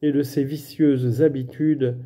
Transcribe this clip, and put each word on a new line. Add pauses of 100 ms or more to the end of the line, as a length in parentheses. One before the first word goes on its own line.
et
de
ses
vicieuses
habitudes